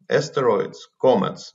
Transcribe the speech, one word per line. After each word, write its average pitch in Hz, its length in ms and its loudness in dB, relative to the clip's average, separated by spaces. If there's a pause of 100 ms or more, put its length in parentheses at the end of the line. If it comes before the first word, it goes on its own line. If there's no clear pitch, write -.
asteroids, 123 800 -2 (100)
comets, 110 560 0